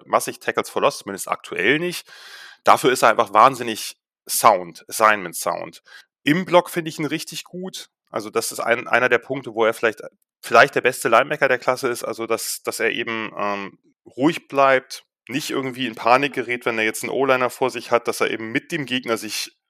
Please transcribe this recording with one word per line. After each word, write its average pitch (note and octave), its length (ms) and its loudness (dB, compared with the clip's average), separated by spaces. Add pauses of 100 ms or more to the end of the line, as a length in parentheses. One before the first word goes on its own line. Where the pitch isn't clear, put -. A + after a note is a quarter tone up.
massig - 340 -2
Tackles - 300 -4
for - 120 -4
Loss, - 180 0
zumindest G2 280 -10
aktuell A2+ 520 -2
nicht. F3 280 -8 (560)
Dafür A#2 280 4
ist C3 100 0
er B2+ 80 6
einfach G#2 240 0
wahnsinnig A#2 640 2 (320)
sound, F2+ 580 2
Assignment G2+ 480 2
sound. E2+ 460 -6 (420)
Im E3 220 0
Block F3 240 2
finde D#3+ 200 -6
ich D#3 100 -12
ihn D#3 60 -4
richtig D#3+ 400 -8
gut. - 440 -14 (220)
Also G#2+ 180 -6
das A2+ 220 -2
ist A#2+ 80 -10
ein, A#2+ 280 0
einer B2 220 4
der A#2+ 100 4
Punkte, B2+ 360 -8
wo A2 100 2
er A2+ 80 4
vielleicht, - 280 -2 (400)
vielleicht A#2+ 340 4
der C3 60 2
beste B2 280 0
Linebacker C#3 380 2
der B2+ 120 0
Klasse B2+ 280 -2
ist, A#2+ 160 -4
also A2+ 240 -8
dass, - 360 -4
dass - 160 -6
er A2 120 0
eben, A2+ 460 -6
ähm, G2+ 420 -6 (260)
ruhig - 420 -2
bleibt, C3+ 560 2 (240)
nicht C3+ 220 -6
irgendwie C3 380 -6
in A2+ 80 -8
Panik C3 380 4
gerät, B2 340 -4
wenn A#2 100 -2
er A2 80 0
jetzt A2 180 -4
einen A#2 80 -8
O-Liner B2+ 380 2
vor B2+ 220 -2
sich A#2+ 180 -12
hat, - 180 2
dass A2+ 140 -4
er A2+ 80 0
eben A2+ 220 -6
mit C3+ 200 -6
dem D#3 140 -4
Gegner B2 320 -2
sich - 400 -10 (120)